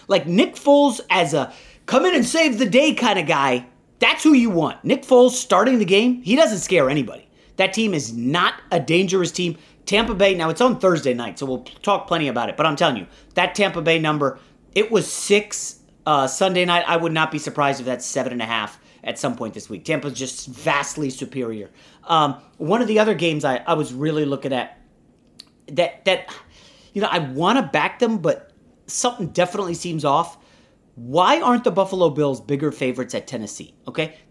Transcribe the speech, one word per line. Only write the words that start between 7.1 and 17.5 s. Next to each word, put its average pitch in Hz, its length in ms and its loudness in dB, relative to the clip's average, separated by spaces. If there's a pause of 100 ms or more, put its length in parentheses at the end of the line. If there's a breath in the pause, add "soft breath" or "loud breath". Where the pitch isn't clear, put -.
That 190 160 0
team 220 220 0
is 113 200 -4
not 151 420 0 (140)
a 170 120 0
dangerous 175 500 0
team. 175 260 -4 (280 loud breath)
Tampa 220 280 0
Bay, 196 220 4
now 160 140 -2
it's 165 100 -4
on 247 200 2
Thursday 156 340 2
night, 117 260 -8
so 139 60 -8
we'll 127 180 -6 (200)
talk 196 240 0
plenty 160 200 0
about 117 220 -2
it. 90 80 -10
But 156 80 0
I'm 151 100 0
telling 143 220 0
you, 90 100 -10 (280 loud breath)
that 180 200 0
Tampa 180 260 -2
Bay 165 160 2
number, 151 400 -2 (380 loud breath)
it 214 160 0
was 196 200 0
six, - 680 -4 (260)
uh, 143 220 2
Sunday 180 380 0
night. 175 200 2
I 170 120 0
would 165 160 -2
not 156 180 0
be 151 80 -6
surprised 139 400 -2